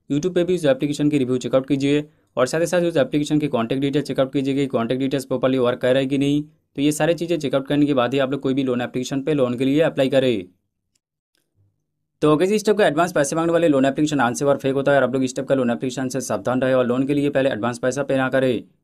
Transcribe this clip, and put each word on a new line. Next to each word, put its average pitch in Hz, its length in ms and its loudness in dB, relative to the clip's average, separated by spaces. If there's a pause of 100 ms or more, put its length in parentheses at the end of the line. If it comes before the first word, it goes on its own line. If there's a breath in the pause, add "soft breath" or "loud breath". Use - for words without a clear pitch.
YouTube 175 260 -2
पे 175 80 2
भी 180 120 0
उस 160 100 -4
एप्लीकेशन 147 440 0
की 147 80 0
रिव्यू 127 200 0
चेकआउट 127 300 -2
कीजिए 143 360 0 (340 soft breath)
और 127 100 2
साथ 160 120 -2
ही 170 60 2
साथ 175 160 0
उस 170 160 0
एप्लीकेशन 147 420 0
की 147 80 -2
कॉन्टैक्ट 123 340 -2
डिटेल 143 200 0
चेकआउट 135 320 -2
कीजिए 135 220 -2
कि 139 120 0
कॉन्टैक्ट 127 340 -2
डिटेल्स 135 240 -2
प्रॉपरली 131 320 0
वर्क 120 220 0
कर 127 140 2
रहा 135 60 2
है 135 60 0
कि 139 120 -2
नहीं। 143 260 0 (320)
तो 143 60 -4
ये 147 100 2
सारी 156 220 0
चीज़ें 170 260 -2
चेकआउट 135 280 -2
करने 147 180 2
के 143 80 0
बाद 120 200 2
ही 139 60 0
आप 135 120 0
लोग 143 100 -4
कोई 135 120 -2
भी 135 100 0
लोन 123 180 -2
एप्लीकेशन 127 400 -6
पे 156 120 -2
लोन 123 240 0
के 131 80 0
लिए 139 160 2
अप्लाई 139 280 2
करें। 127 340 2 (1800)
तो 151 160 4
गाइस, 185 140 2
इस 208 140 0
टाइप 208 120 2
का 202 100 4
एडवांस 165 240 0
पैसे 180 240 0
मांगने 165 180 0
वाले 170 140 4
लोन 135 180 4
एप्लीकेशन 147 340 0
आंसर 120 260 0
और 139 120 2
फेक 135 160 -2
होता 139 180 2
है 143 60 6
और 131 60 4
आप 123 100 -2
लोग 135 100 0
इस 127 120 -4
टाइप 131 120 -6
का 139 80 2
लोन 123 160 0
एप्लीकेशन 127 380 -4
से 131 120 -4
सावधान 120 400 -2
रहे 131 120 0
और 127 140 2
लोन 131 200 0
के 147 60 0
लिए 143 160 0
पहले 135 200 0
एडवांस 120 300 -4
पैसा 127 240 -2
पे 135 140 -2
ना 131 120 0
करें। 131 340 0 (200)